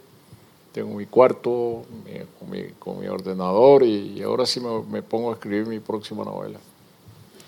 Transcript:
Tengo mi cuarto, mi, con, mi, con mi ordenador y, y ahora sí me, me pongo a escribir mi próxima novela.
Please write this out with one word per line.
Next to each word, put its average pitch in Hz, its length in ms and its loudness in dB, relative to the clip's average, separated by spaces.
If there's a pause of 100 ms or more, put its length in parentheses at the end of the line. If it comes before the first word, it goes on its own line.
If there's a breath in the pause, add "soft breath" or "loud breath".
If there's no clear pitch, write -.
(720)
Tengo 110 240 -8
mi 104 120 -10
cuarto, 120 760 2 (220)
mi, - 80 -18 (260)
con, - 100 -16
mi, 50 140 -10 (160)
con 95 220 -10
mi 98 80 -8
ordenador 95 760 6
y, 101 360 0
y 98 40 -8
ahora 113 240 0
sí 123 140 -4
me, 113 280 -6
me 104 140 -6
pongo 117 300 -4
a - 20 -6
escribir 107 320 -4
mi 110 140 -8
próxima 107 420 -6
novela. 101 380 -8 (880 loud breath)